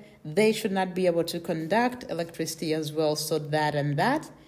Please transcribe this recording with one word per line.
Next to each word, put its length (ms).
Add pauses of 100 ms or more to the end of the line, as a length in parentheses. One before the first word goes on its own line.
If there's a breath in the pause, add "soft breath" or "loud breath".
(240 loud breath)
they 280
should 180
not 240
be 120
able 180
to 160
conduct 680
electricity 640
as 200
well, 240
so 240
that 340
and 220
that. 340 (180 loud breath)